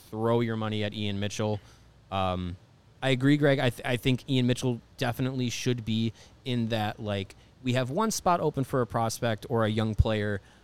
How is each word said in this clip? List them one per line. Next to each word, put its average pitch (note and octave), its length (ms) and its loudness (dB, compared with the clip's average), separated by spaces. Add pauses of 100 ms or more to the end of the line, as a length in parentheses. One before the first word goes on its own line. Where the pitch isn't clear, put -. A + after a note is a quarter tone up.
(120)
throw A#2 300 2
your A2+ 140 0
money G#2+ 280 -2
at G#2 100 -2
Ian G#2 260 -4
Mitchell. G#2 400 -2 (520)
Um, F#2 440 -2 (460)
I C3+ 80 0
agree, C3+ 280 4
Greg. C#3+ 220 4
I, C3 120 2
th-, - 140 -8
I B2+ 120 0
think B2+ 320 0
Ian B2+ 180 2
Mitchell B2 320 0 (180)
definitely B2+ 520 -2
should A#2+ 360 -2
be A2+ 280 0 (320)
in A#2+ 240 0
that, A2 300 -2
like, G2+ 360 -4 (280)
we B2 100 0
have B2+ 160 0
one G#3 220 0
spot F3 300 2
open D3+ 220 0
for C3 180 0
a A#2 60 0
prospect A#2 600 -2
or A2+ 160 2
a G#2 40 2
young A2 260 0
player. G#2 460 0 (220)